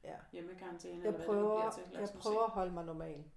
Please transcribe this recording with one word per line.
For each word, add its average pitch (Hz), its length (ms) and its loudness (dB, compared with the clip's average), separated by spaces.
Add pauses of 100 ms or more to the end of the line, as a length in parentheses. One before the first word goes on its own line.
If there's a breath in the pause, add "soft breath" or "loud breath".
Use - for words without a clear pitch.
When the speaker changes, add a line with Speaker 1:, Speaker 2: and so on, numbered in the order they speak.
Speaker 1:
Ja. 160 120 -8 (160)
Speaker 2:
hjemmekarantæne, 180 720 -8
Speaker 1:
Jeg 208 40 2
Speaker 2:
eller 208 40 4
hvad - 160 -2
det - 80 -
nu 208 60 6
Speaker 1:
prøver, 214 180 6
Speaker 2:
bliver 220 120 4
til. 185 220 -10
Lad 208 100 -2
os 202 60 -2
Speaker 1:
jeg 202 60 -10
Speaker 2:
nu - 60 -12
Speaker 1:
prøver 214 180 4
Speaker 2:
se. 226 40 8
Speaker 1:
at 226 80 4
holde 185 200 0
mig 170 140 -4
normal. 160 380 -6 (140)